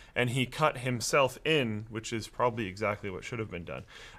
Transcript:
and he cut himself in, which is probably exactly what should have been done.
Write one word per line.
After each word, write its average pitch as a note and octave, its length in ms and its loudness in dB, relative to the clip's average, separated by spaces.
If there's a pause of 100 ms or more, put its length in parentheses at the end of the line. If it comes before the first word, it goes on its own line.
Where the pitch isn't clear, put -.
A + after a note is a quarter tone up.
(160)
and A#2+ 160 2
he B2+ 160 2
cut D#3 320 2
himself B2 640 2
in, A#2 460 2
which A2 200 -6
is A2 160 -4
probably A#2+ 380 0
exactly G2+ 460 -2
what F2 120 -6
should - 140 -6
have A2 140 -4
been E2+ 140 -6
done. C#2 180 -8 (360)